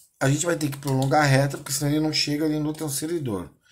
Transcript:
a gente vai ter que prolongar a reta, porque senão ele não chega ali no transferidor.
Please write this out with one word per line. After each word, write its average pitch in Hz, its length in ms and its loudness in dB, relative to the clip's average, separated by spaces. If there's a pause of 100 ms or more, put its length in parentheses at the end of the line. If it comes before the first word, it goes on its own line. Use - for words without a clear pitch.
(180)
a 139 120 2
gente 147 160 2
vai 170 100 2
ter 147 140 -2
que - 80 -8
prolongar 139 440 2
a 147 40 4
reta, 139 320 2
porque - 120 -12
senão 143 200 -2
ele 151 100 2
não 156 140 0
chega 147 320 0
ali 151 120 0
no 151 140 -2
transferidor. 151 840 -6 (180)